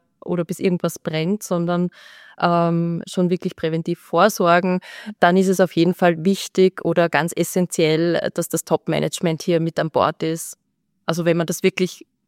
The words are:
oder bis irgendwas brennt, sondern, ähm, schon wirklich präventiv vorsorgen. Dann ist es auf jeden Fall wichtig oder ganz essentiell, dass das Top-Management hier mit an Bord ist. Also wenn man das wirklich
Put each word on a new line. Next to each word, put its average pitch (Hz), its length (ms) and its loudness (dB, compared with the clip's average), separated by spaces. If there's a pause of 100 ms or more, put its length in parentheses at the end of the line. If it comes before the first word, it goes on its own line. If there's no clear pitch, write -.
(240)
oder 175 220 -4
bis - 140 -8
irgendwas 180 400 -2
brennt, 165 420 -4
sondern, 175 480 -2 (520)
ähm, 170 680 0
schon 180 220 0
wirklich 185 260 -4
präventiv 165 440 -4
vorsorgen. 180 800 2 (400)
Dann 180 180 6
ist 190 100 4
es 190 120 2
auf 180 140 2
jeden 170 200 2
Fall 170 320 2
wichtig - 580 0
oder 170 240 2
ganz 160 280 0
essentiell, 165 1000 0
dass - 160 -4
das - 160 -4
Top-Management 156 760 -2
hier 170 160 0
mit 165 200 -2
an 160 120 -4
Bord 143 320 0
ist. 160 340 -6 (480)
Also 165 200 -4
wenn 170 120 2
man 170 100 -2
das - 160 -6
wirklich - 420 -2 (220)